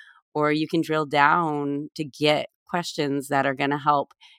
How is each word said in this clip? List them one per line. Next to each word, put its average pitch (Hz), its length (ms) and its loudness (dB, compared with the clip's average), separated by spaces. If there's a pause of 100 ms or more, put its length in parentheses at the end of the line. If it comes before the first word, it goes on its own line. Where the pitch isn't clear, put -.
(340)
Or 151 180 0
you 156 160 -2
can 165 140 0
drill 156 240 -2
down 147 880 2
to 156 100 -8
get 147 440 0 (200)
questions 143 600 -4
that 139 180 2
are 139 80 0
gonna 139 240 -2
help 143 340 0 (260)